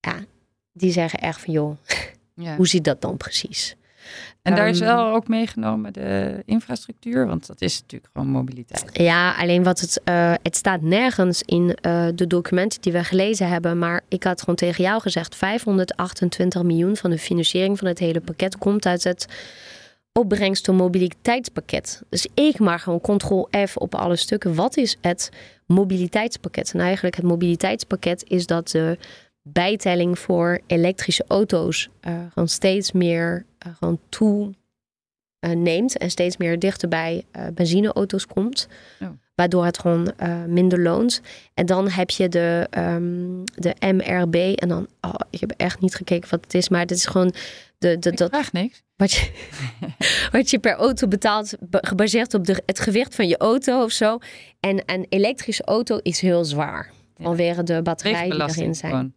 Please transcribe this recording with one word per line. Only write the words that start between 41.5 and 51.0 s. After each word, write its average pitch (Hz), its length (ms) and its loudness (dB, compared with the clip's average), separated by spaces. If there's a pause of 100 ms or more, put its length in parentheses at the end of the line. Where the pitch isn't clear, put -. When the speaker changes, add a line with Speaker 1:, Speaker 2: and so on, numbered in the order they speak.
Speaker 1:
En 180 120 0
dan 185 220 2
heb 180 220 0
je 185 180 2
de, 170 420 2
ehm, 175 760 -2
de 175 360 -4
M 190 200 4 (220)
R 175 60 2
B. 165 60 -2
En 180 340 2
dan, 170 180 -2 (140)
oh, - 140 -6 (160)
ik - 100 -8
heb - 160 -4
echt - 240 -2
niet 185 140 2
gekeken 175 360 -2
wat 170 140 0
het - 100 -18
is, 180 140 2
maar 175 120 2
het 175 100 -2
is 180 160 0
gewoon 180 260 2 (460)
de, 175 200 2
de, 170 120 2
Speaker 2:
Ik 170 60 -4
Speaker 1:
dat 175 120 2
Speaker 2:
vraag 285 240 -2
niks. 185 300 -4 (140)
Speaker 1:
wat 196 160 2
je, - 180 0 (500)
<laughs> - 520 -4
wat 254 180 4
je 262 80 4
per 208 160 2
auto 240 340 2